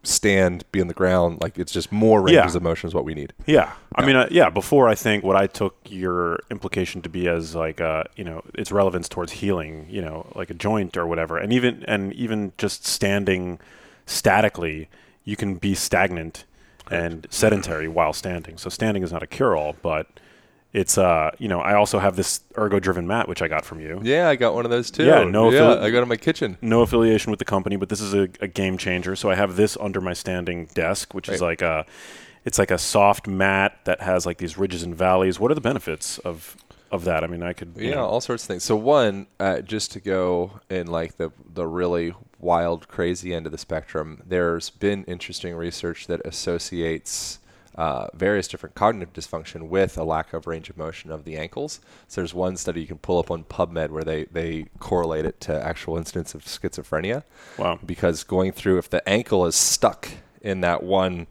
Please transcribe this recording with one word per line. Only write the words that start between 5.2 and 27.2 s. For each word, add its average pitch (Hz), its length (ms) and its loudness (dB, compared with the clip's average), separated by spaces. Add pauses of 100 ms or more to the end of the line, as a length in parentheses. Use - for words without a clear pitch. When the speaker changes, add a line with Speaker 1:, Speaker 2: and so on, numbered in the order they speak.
Speaker 2:
what 95 140 4
I 98 100 6
took - 300 -4 (100)
your 90 540 -2 (100)
implication 92 520 -6
to 87 60 -10
be 90 200 -2
as, 82 260 -2
like, 80 260 -4
uh, 80 240 -2 (120)
you 101 80 -12
know, 82 180 -10 (120)
its - 180 -8
relevance 95 360 2
towards 85 240 -8
healing, 80 560 -4
you 101 140 -8
know, 80 320 -10
like 92 160 -8
a - 40 -10
joint 101 420 -2
or 85 100 -2
whatever. 82 320 -2
And 104 140 -2
even, 123 340 2
and 98 280 -2
even 107 440 -4
just - 260 -4
standing 95 760 0 (460)
statically, 92 800 0 (360)
you 104 120 -6
can 98 200 -4
be 98 180 0
stagnant 87 720 0 (460)
and 85 400 -4
sedentary 92 580 0
while 80 260 2
standing. 87 420 -8
So 90 140 -10
standing 104 320 0
is 85 100 -4
not 85 100 -6
a - 40 -10
cure-all, 80 560 0
but 78 240 -2 (680)
it's, 98 240 0
uh, 82 420 4
you 113 100 -6
know, 87 120 0
I 101 140 2
also 104 240 6
have 95 180 2
this - 240 -2 (160)
ergo-driven 92 500 0
mat, 113 220 0
which 92 140 -4
I 82 60 0
got 78 180 -2
from 80 140 -14
you. 80 220 -10
Speaker 1:
Yeah, 156 260 4
I 143 80 4
got 117 180 2
one 120 100 -2
of 120 60 -2
those 120 200 0
too. 156 140 0
Speaker 2:
Yeah, 135 200 8
no 107 260 6
Speaker 1:
Yeah, 135 100 8
Speaker 2:
affili- 151 220 8
Speaker 1:
I 107 80 2
got 120 120 4
on 123 60 -2
my 117 80 0
kitchen. 120 460 -2
Speaker 2:
No 117 180 4
affiliation 113 500 4